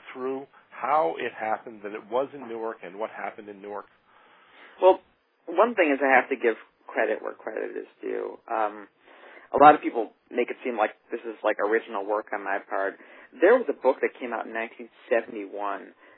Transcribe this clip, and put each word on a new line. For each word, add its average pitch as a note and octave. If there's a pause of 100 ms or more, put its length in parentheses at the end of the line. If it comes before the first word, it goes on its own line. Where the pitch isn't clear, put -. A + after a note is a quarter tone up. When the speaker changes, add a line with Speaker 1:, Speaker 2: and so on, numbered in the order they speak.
(120)
Speaker 1:
through C3+ (240)
how D#3
it A#2+
happened, A2
that G#2
it A2
was B2+
in C3
Newark, A2+
and F#2
what G#2+
happened G2+
in G2
Newark? G2+ (960)
Speaker 2:
Well, F#3 (460)
one G#3
thing E3
is C3
I C#3
have B2+
to C3+
give A2+ (320)
credit A2
where G#2+
credit G#2+
is G1+ (140)
due. G#2 (100)
Um, G#2+ (640)
a C3
lot D3+
of -
people A#2+ (200)
make A#2+
it B2
seem A#2+
like G#2+ (200)
this A#2
is, G#2+
like, G#2+
original G#2+
work G#2+
on G2+
my G2 (100)
part. G2 (440)
There G#3
was B3+
a -
book C3
that A#2
came A#2+
out A2
in A2+
nineteen A2+ (180)
seventy-one G2+ (220)